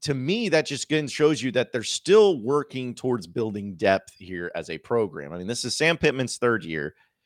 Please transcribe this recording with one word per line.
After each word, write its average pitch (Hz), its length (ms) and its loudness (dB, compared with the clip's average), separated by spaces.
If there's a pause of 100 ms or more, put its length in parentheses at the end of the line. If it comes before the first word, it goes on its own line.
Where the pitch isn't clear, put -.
to 147 140 -2
me, 185 340 -2
that 156 180 4
just 139 180 -6
again 151 220 0
shows 147 360 2
you 127 100 -2
that 123 180 0
they're 113 120 -4
still 190 580 4
working 127 540 -2
towards 120 320 -2
building 101 500 -4
depth 95 420 2
here 90 360 -8
as 82 160 -8
a 80 80 -6
program. 82 560 -2
I 87 40 -8
mean, 90 80 -8
this 120 200 -6
is 117 100 -4
Sam 160 220 2
Pittman's 131 400 0
third 113 260 2
year. 76 300 -6 (320)